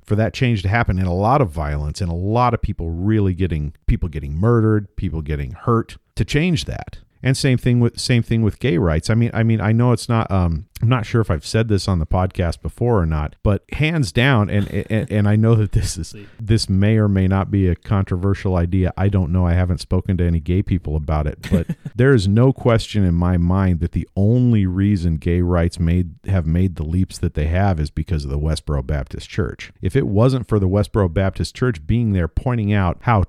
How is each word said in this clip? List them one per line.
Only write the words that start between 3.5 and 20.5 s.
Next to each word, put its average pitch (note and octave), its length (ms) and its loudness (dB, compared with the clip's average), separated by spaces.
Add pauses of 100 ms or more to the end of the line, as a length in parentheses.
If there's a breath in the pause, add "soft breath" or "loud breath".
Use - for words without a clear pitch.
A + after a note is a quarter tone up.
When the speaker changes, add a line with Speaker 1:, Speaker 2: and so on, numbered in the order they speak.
Speaker 1:
people - 240 0
getting C#2+ 260 -8
murdered, G#2+ 600 2
people E2 260 -4
getting C#2+ 300 -6
hurt - 460 -2 (180)
to A#2 100 -2
change D3+ 400 -2
that. - 340 -12 (240)
And C3 140 2
same C3 200 2
thing A#2+ 220 2
with, A#2 200 0
same A#2+ 240 0
thing A2+ 200 0
with G2+ 160 0
gay B2 180 0
rights. D#2+ 320 0
I A2+ 40 2
mean, A#2 200 2
I A2+ 100 0
mean, A2+ 180 2
I G#2+ 120 2
know A#2+ 180 2
it's - 180 -2
not, A2+ 220 0
um, F2 360 0 (140)
I'm A2+ 80 2
not B2 160 0
sure A#2 160 0
if - 80 -2
I've D#2 160 -2
said A2+ 220 0
this G2+ 200 0
on F#2 120 0
the D#2 80 -2
podcast F#2 560 -2
before A#2 360 0
or E2+ 60 2
not, D2+ 380 -4
but G2+ 200 0 (100)
hands D#3 380 0
down, A#2+ 380 2
and, G2+ 180 0 (220)
and, G#2+ 220 -2
and G#2 180 2
I G#2 60 4
know A2 180 4
that G#2+ 200 0
this F#2+ 220 -2
is, E2+ 120 -8
Speaker 2:
See. G#2 200 -18 (120)
Speaker 1:
this A2 280 0
may G2+ 300 2
or G#2+ 100 4
may F#2+ 200 2
not F#2+ 240 0
be G2 160 2
a E2+ 80 2
controversial F#2+ 800 -2
idea. F2 420 0
I F#2+ 100 0
don't F#2 240 0
know. F2+ 140 2
I F2 80 2
haven't F2 280 0
spoken F#2 360 -2
to F2+ 80 0
any E2+ 140 2
gay F2 240 -2